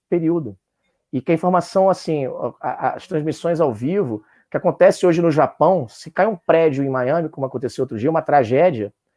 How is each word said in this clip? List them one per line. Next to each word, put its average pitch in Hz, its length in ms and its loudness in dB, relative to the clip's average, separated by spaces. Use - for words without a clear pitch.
período. 160 480 -2
E 127 80 -2
que 175 100 -2
a 170 40 4
informação, 180 540 2
assim, 160 360 -2
a, - 340 -6
a, 135 360 -4
as - 120 -16
transmissões 156 520 -4
ao 147 140 2
vivo, 127 500 -4
que - 80 -6
acontece - 480 2
hoje 175 160 4
no 170 100 2
Japão, 151 560 2
se - 220 -20
cai 180 160 0
um 220 100 -2
prédio 160 480 2
em 139 60 -2
Miami, 135 400 -2
como 135 160 -6
aconteceu 127 380 -6
outro 127 140 -6
dia, 117 120 -2
uma 165 120 0
tragédia, 127 680 2